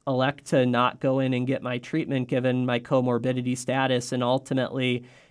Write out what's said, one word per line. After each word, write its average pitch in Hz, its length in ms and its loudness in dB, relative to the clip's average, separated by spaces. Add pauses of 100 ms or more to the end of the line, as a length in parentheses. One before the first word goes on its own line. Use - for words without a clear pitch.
elect 135 400 0
to 131 220 4
not 123 320 2
go 135 200 0
in 131 140 0
and 123 140 -2
get 131 160 -2
my 123 160 -4
treatment 131 480 -4
given 127 380 0
my 123 140 0
comorbidity 123 800 0
status, 131 540 0
and 123 120 0
ultimately 127 800 0 (280)